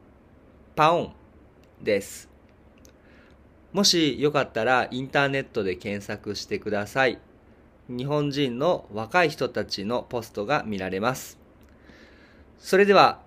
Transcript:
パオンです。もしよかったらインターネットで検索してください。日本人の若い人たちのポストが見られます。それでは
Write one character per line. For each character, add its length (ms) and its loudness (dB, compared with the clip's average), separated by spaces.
パ 160 4
オ 120 2
ン 100 -10
で 200 0
す。 280 -18
も 140 0
し 340 2
よ 140 2
か 80 2
っ 100 -4
た 140 -2
ら 260 2
イ 100 -6
ン 60 -8
タ 200 0
ー 20 -2
ネ 100 -2
ッ 40 -6
ト 200 -6
で 140 -2
検 280 -8
索 300 -8
し 100 -10
て 140 -4
く 100 -8
だ 160 -2
さ 220 0
い。 100 -2
日 180 -8
本 240 -2
人 300 -2
の 320 0
若 320 0
い 60 2
人 180 -4
た 160 -4
ち 220 -8
の 240 -4
ポ 140 -6
ス 80 -18
ト 140 -6
が 220 -2
見 100 -6
ら 120 -4
れ 100 -4
ま 160 0
す。 240 -16
そ 180 2
れ 60 8
で 100 6
は 320 6